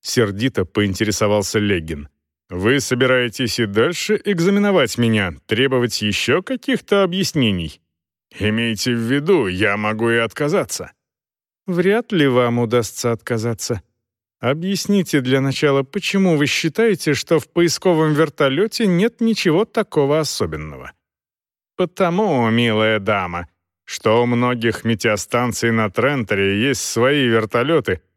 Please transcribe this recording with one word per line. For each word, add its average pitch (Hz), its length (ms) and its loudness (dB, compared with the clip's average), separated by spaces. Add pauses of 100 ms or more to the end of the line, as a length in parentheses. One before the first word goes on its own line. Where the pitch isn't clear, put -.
сердито 107 600 -2
поинтересовался 104 920 0
Легин. 82 500 -4 (420)
«Вы 107 300 0
собираетесь 123 760 0
и 113 80 0
дальше 151 580 0
экзаменовать 190 760 2
меня, 110 340 2 (140)
требовать 123 560 0
ещё 120 400 0
каких-то 240 600 -2
объяснений? 131 760 -2 (580)
Имейте 113 560 -2
в 117 40 -2
виду, 143 480 0
я 101 300 0
могу 110 340 -2
и 117 60 2
отказаться». 117 760 -2 (720)
«Вряд 190 460 0
ли 151 160 4
вам 120 300 2
удастся 120 540 0
отказаться. 113 680 -4 (580)
Объясните 165 840 0
для 131 180 2
начала, 139 420 0
почему 185 540 0
вы 143 100 2
считаете, 170 680 0
что - 240 0
в - 100 -6
поисковом 160 640 2
вертолёте 156 720 0
нет 190 360 0
ничего 208 420 2
такого 156 560 0
особенного?» 76 720 -6 (840)
«Потому, 175 720 0
милая 110 480 2
дама, 92 500 -4 (360)
что 113 380 0
у 120 40 2
многих 120 580 -2
метеостанций 117 880 -2
на 110 180 0
Тренторе 107 680 0
есть 131 220 0
свои 131 440 0
вертолёты, 120 760 0 (140)